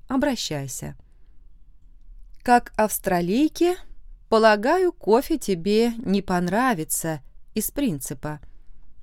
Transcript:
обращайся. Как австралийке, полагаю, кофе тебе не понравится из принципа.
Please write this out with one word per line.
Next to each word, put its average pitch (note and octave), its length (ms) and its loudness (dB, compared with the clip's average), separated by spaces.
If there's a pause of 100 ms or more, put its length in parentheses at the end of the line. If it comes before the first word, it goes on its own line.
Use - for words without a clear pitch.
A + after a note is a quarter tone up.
обращайся. D#3+ 880 -4 (1500)
Как A#3+ 340 4
австралийке, G#3+ 1000 2 (520)
полагаю, A3+ 640 4
кофе C4 460 2
тебе G#3 600 2
не F#3+ 240 0
понравится F3+ 960 -2 (340)
из G#3+ 160 -4
принципа. D3+ 720 -4 (640)